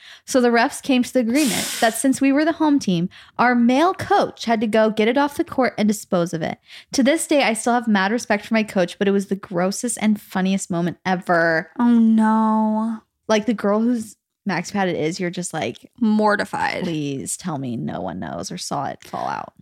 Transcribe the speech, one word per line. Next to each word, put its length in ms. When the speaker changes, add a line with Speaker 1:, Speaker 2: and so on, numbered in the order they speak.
Speaker 1:
So 160
the 80
refs 320
came 220
to 100
the 80
agreement 580
that 140
since 260
we 140
were 100
the 80
home 260
team, 300
our 160
male 380
coach 500
had 160
to 80
go 220
get 180
it 100
off 200
the 80
court 320
and 100
dispose 460
of 80
it. 160
To 100
this 240
day, 160
I 100
still 200
have 140
mad 240
respect 340
for 100
my 80
coach, 360
but 80
it 40
was 160
the 100
grossest 640
and 180
funniest 500
moment 360
ever. 720
Speaker 2:
Oh, 180
no. 1000
Speaker 1:
Like, 160
the 80
girl 260
whose 380
maxi 260
pad 160
it 80
is, 220
you're 120
just 220
like, 360
Speaker 2:
Mortified. 840
Speaker 1:
"Please 540
tell 200
me 200
no 240
one 180
knows 320
or 60
saw 280
it 180
fall 240
out." 340